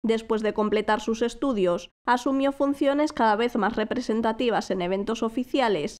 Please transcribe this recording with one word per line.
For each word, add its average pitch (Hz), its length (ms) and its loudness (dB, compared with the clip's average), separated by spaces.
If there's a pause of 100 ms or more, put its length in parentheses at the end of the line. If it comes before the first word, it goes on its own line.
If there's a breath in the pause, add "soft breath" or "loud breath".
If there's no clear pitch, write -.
Después 220 380 0
de 208 100 0
completar 214 460 0
sus 226 240 -2
estudios, 202 640 0 (160)
asumió 269 460 0
funciones 277 640 0
cada 220 240 4
vez 240 180 0
más 208 220 0
representativas 220 920 -2
en 190 140 -2
eventos 202 400 -2
oficiales 226 760 0